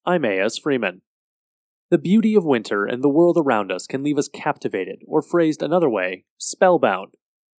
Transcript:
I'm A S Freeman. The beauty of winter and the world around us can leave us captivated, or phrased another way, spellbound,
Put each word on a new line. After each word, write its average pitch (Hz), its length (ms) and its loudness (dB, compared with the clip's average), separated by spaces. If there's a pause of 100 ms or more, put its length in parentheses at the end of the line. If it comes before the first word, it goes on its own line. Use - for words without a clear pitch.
I'm 175 180 0
A 98 160 0
S 107 160 -2
Freeman. 110 460 -4 (880)
The 170 80 4
beauty 214 360 2
of 202 80 6
winter 110 440 0
and 120 180 -4
the 147 60 4
world 170 260 4
around 113 340 0
us 90 160 -6
can 135 160 -6
leave 147 140 -2
us 143 120 -2
captivated, 101 800 -6
or 156 140 0
phrased 156 420 0
another 160 280 0
way, 92 340 -4 (140)
spellbound, 123 760 0 (440)